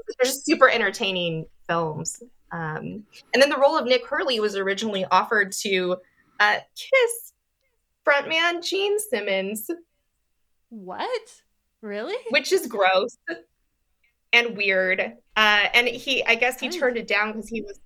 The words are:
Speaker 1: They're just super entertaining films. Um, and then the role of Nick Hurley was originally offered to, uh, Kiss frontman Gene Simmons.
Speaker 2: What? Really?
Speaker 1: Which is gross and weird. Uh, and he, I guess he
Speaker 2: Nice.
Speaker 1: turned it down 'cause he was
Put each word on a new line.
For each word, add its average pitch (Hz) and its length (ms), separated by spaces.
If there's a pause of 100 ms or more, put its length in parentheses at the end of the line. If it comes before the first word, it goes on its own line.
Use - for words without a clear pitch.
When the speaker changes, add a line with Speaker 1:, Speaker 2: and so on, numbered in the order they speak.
(180)
Speaker 1:
They're 508 80
just 269 180
super 294 240
entertaining 190 800 (240)
films. 165 540 (280)
Um, 165 540 (280)
and 254 100
then 285 80
the 294 80
role 294 180
of 247 80
Nick 247 220
Hurley 285 320
was 208 160
originally 196 560
offered 196 400 (100)
to, 185 360 (420)
uh, 208 180 (180)
Kiss - 580 (680)
frontman 330 600
Gene 403 340
Simmons. 202 720 (1000)
Speaker 2:
What? 226 720 (400)
Really? 220 340 (160)
Speaker 1:
Which 285 200
is 381 140
gross 190 520 (1160)
and 233 240
weird. 190 420 (380)
Uh, 208 360
and 240 140
he, 254 380
I 226 100
guess 247 240
he 269 80
Speaker 2:
Nice. 349 100
Speaker 1:
turned 254 200
it 226 100
down 214 260
'cause 220 160
he 226 120
was 202 240